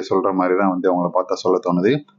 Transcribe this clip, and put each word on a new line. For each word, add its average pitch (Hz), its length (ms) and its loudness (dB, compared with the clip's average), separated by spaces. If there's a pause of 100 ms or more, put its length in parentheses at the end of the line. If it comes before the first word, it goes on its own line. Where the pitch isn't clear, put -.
சொல்ற 95 300 0
மாதிரி 92 240 2
தான் 98 160 2
வந்து 90 160 0
அவங்கள 87 240 0
பார்த்தா 92 240 -2
சொல்ல 92 220 0
தோணுது, 90 340 0 (240)